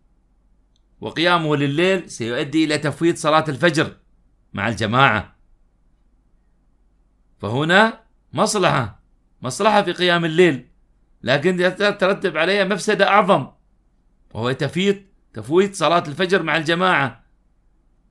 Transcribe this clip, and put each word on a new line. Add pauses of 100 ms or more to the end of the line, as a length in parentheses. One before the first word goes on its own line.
(1000)
وقيامه
لليل
سيؤدي
إلى
تفويت
صلاة
الفجر (560)
مع
الجماعة، (2000)
فهنا (300)
مصلحة، (400)
مصلحة
في
قيام
الليل، (560)
لكن
يترتب
عليها
مفسدة
أعظم، (840)
وهو
تفيت-، (220)
تفويت
صلاة
الفجر
مع
الجماعة، (880)